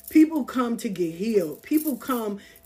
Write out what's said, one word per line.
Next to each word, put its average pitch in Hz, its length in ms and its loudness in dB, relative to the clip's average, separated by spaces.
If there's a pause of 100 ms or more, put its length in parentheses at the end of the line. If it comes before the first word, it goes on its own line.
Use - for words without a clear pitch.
(100)
People 311 340 4
come 240 320 -2
to 226 120 -6
get 175 260 -2
healed. 180 480 -2
People 302 340 0
come 220 420 -4 (280)